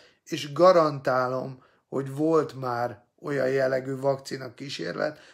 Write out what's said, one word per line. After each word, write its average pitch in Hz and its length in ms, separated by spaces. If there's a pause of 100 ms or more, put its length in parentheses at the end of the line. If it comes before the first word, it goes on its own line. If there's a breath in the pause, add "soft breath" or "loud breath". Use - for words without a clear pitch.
(240 loud breath)
És 143 280
garantálom, 135 1120 (260 soft breath)
hogy 135 260
volt 156 460
már 120 440 (160)
olyan 135 280
jellegű 135 480
vakcina 135 580
kísérlet, 151 640 (160 loud breath)